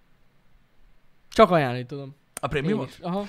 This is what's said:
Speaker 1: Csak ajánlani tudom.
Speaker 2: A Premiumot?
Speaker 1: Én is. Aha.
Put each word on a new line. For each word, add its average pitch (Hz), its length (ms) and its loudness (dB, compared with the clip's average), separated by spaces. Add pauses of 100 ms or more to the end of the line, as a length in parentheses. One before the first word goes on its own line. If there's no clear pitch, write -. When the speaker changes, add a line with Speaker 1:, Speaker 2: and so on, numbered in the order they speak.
(1300)
Speaker 1:
Csak 220 220 6
ajánlani 127 340 2
tudom. 139 300 -12 (280)
Speaker 2:
A 143 40 -2
Premiumot? 147 400 -2
Speaker 1:
Én - 120 -16
is. - 60 -14
Aha. 190 240 -4